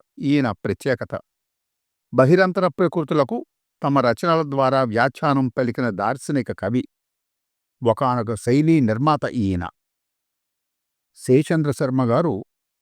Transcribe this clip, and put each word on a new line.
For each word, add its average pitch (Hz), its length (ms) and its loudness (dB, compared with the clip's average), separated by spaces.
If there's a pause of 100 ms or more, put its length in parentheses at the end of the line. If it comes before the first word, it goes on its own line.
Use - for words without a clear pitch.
(180)
ఈయన 139 320 2
ప్రత్యేకత. - 720 -4 (920)
బహిరంతర 180 520 4
ప్రకృతులకు 165 800 -2 (360)
తమ 139 160 2
రచనల 160 440 2
ద్వారా 135 400 0
వ్యాఖ్యానం 131 680 0
పలికిన 120 420 -2
దార్శనిక 117 640 -4
కవి. 107 320 -4 (1040)
ఒకానొక 120 440 -2
శైలీ 151 460 2
నిర్మాత 131 440 0
ఈయన. 98 440 -2 (1500)
శేషేంద్ర 147 560 -4
శర్మ 131 340 -4
గారు 120 400 -2 (380)